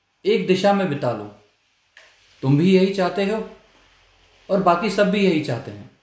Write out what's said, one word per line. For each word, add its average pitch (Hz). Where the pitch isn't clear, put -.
एक 202
दिशा 185
में 190
बिता 135
लो। 104
तुम 139
भी 185
यही 196
चाहते 190
हो 214
और 190
बाकी 180
सब 196
भी 202
यही 170
चाहते 113
हैं। -